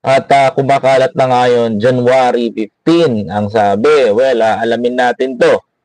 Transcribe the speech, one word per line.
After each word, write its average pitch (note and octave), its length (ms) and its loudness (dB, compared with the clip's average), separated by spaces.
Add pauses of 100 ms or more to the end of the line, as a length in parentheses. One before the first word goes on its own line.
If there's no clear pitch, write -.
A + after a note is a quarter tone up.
At, C3+ 320 0
ah, C3+ 240 2
kumakalat C3+ 560 0
na C3 160 -2
ngayon, A#2+ 480 0
January B2 720 0
fifteen, A#2+ 800 -2
ang G#2 240 -6
sabi. A2 640 2
Well, B2+ 240 0
ah, A2 240 0
alamin A#2+ 320 -2
natin B2+ 480 -2
to, B2+ 160 2 (240)